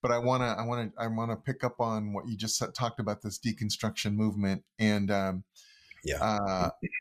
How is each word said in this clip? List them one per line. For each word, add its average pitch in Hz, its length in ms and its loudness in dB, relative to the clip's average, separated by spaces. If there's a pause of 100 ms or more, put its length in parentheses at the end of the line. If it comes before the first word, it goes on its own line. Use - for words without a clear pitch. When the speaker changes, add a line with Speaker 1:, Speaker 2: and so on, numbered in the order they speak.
Speaker 1:
but 123 80 2
I 120 80 4
wanna, 123 400 2
I 113 60 -2
wanna, 117 340 -2
I 117 100 -2
wanna 113 280 0
pick - 280 -4
up - 160 -2
on 110 320 0
what 101 160 -4
you 113 80 -4
just 107 200 -2
said, - 180 -2
talked 117 260 -2
about, 104 220 -2
this 104 160 -8
deconstruction 107 760 -2
movement. 101 500 2 (140)
And, 104 320 4
um, 95 340 0 (600)
Speaker 2:
Yeah. 71 180 0
Speaker 1:
uh, 98 480 2 (300)